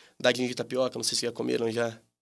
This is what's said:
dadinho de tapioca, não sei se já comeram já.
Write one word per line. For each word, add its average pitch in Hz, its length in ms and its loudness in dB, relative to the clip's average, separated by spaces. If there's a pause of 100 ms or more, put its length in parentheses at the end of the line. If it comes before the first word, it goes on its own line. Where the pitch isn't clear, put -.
(200)
dadinho 123 280 4
de 123 80 -4
tapioca, 123 420 -2
não 117 60 -6
sei - 140 0
se - 80 0
já 117 60 0
comeram 120 400 0
já. 113 260 -2 (240)